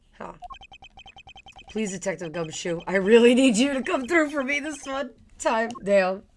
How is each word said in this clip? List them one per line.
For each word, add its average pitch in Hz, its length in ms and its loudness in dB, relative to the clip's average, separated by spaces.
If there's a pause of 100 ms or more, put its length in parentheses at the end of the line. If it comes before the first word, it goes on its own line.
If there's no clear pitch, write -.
(180)
Huh. 180 160 -16 (1400)
Please, 214 220 -6
Detective 180 400 -10
Gumshoe, 165 560 -8
I 180 100 -2
really 226 360 6
need 254 240 4
you 277 160 2
to 262 80 -4
come 269 260 -4
through 311 220 2
for 285 140 -6
me 285 160 -4
this 294 260 -10
one 269 260 -8 (280)
time. 226 300 -2 (140)
Damn. 190 400 0 (140)